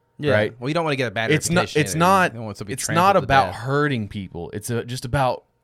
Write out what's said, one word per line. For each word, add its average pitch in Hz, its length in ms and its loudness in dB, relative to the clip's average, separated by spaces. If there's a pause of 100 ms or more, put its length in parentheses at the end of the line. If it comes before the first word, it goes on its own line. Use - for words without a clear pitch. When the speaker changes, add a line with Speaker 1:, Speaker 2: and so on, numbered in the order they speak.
(200)
Speaker 1:
Yeah. 143 140 2
Speaker 2:
Right? 107 260 2
Speaker 1:
Well, 123 100 -6
you 156 60 -2
don't 170 80 0
wanna 147 140 0
get 127 100 0
a 107 40 -6
bad 113 200 -2
Speaker 2:
It's 151 180 0
not, 175 120 2
Speaker 1:
reputation 151 200 0
Speaker 2:
it's - 120 -2
Speaker 1:
either. 156 60 -4
Speaker 2:
not, 180 340 4
Speaker 1:
You 113 40 -12
don't 117 80 -8
want 104 120 -10
somebody 113 160 -10
Speaker 2:
it's - 120 -6
Speaker 1:
trampled 165 180 2
Speaker 2:
not 196 100 6
Speaker 1:
to 185 100 4
Speaker 2:
about 131 240 4
Speaker 1:
death. 90 80 -8
Speaker 2:
hurting 131 520 -2
people. 87 460 -10
It's, - 160 -8
uh, 117 140 -2
just 123 200 -8
about 127 420 -2 (180)